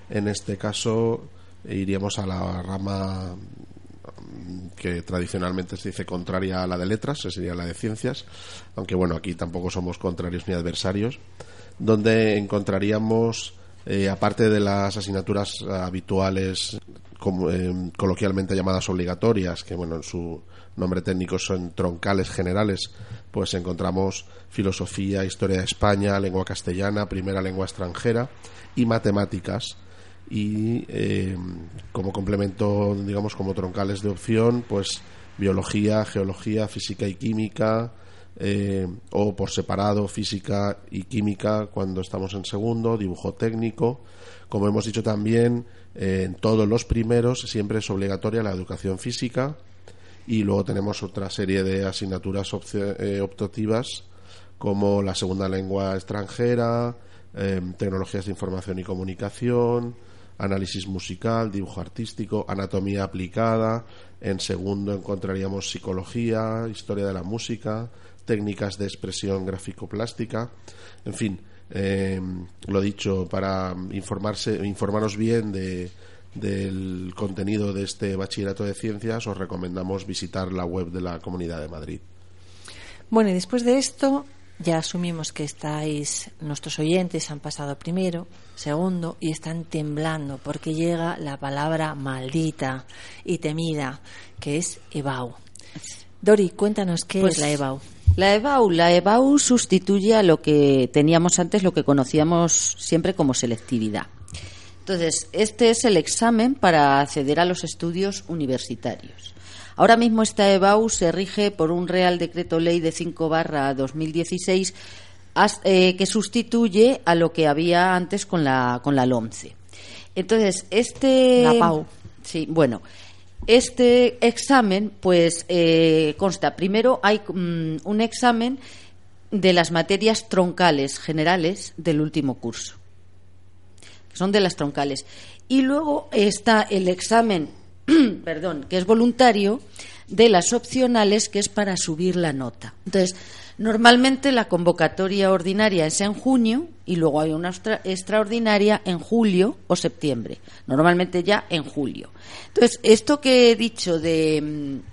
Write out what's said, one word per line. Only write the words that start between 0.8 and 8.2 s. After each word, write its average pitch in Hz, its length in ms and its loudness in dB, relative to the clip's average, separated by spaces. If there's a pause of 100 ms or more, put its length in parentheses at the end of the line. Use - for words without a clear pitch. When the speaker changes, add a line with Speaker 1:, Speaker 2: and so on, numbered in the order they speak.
Speaker 1:
eh, 101 120 -8
iríamos 98 420 -2
a 101 80 -4
la 92 340 -4
rama, 95 760 -6
mm, - 1400 -16
que 87 260 -6
tradicionalmente 90 760 -4
se 98 140 -10
dice 92 140 -10
contraria 92 600 -4
a - 20 -4
la 90 100 -4
de 90 100 -4
letras, 110 360 -4
que 92 80 -6
sería 90 240 -6
la 87 120 -6
de 85 80 -8
ciencias, 120 500 -6 (500)